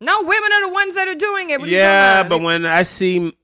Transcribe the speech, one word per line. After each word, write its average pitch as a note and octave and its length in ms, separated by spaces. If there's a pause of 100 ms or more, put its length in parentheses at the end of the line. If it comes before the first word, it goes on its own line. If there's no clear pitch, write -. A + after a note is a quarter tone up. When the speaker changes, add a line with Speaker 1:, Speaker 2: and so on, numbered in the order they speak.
Speaker 1:
No, F#4 220
women G#4 300
are G#4 100
the F#4+ 100
ones G4 220
that F#4+ 140
are F#4 60
doing F#4 360
it. C#4+ 100
What - 80
are - 20
you F3+ 60
Speaker 2:
Yeah, G3 380
Speaker 1:
talking F#3+ 120
about? E3+ 120
Speaker 2:
but E3 60
when E3+ 220
I E3 160
see F3+ 600